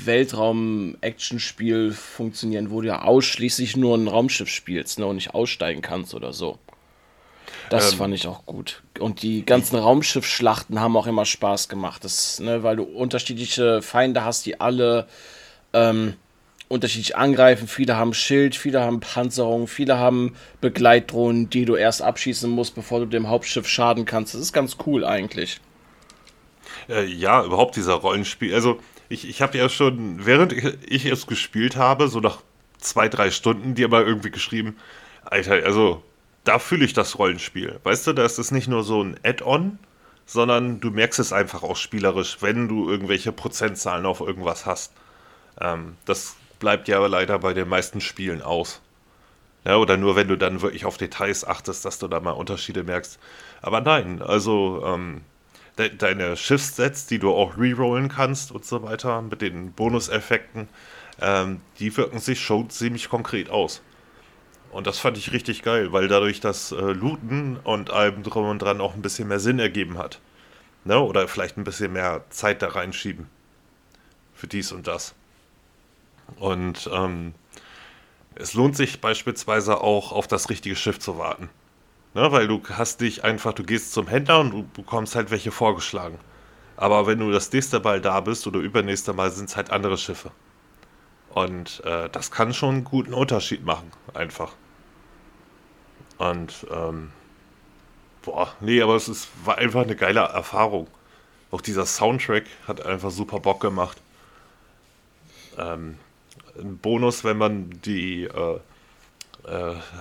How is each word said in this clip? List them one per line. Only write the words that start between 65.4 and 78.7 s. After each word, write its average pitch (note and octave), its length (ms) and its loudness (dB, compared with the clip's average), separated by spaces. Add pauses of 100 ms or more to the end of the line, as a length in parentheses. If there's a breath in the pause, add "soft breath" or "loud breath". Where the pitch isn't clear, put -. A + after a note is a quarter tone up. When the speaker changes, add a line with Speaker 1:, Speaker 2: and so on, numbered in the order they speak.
Speaker 2:
geil, A2+ 300 0
weil F#2+ 160 2
dadurch G2+ 320 4
das, - 320 -4
äh, - 40 -6
Looten B2 880 -2
und G#2 260 -2
allem G#2 320 2
drum G#2+ 260 -2
und G#2 120 -2
dran G2+ 200 0
auch F#2+ 140 -4
ein G2+ 80 -10
bisschen G2+ 260 -6
mehr G2+ 120 0
Sinn B2 180 2
ergeben F#2+ 380 -2
hat. D#2 240 -12 (640 soft breath)
Ne? G#2+ 160 4
Oder B2+ 280 2
vielleicht - 280 -6
ein G2+ 80 -8
bisschen G2 280 -6
mehr F#2 380 -4
Zeit - 320 -2
da F2+ 60 -2
reinschieben. F2+ 580 -8 (1080 soft breath)
Für - 120 -16
dies - 260 -8
und F2+ 140 -12
das. F2 280 -8 (1200)
Und, F2+ 560 -4
ähm, F2 420 -4 (1000 soft breath)
es - 200 -12
lohnt C#3 220 4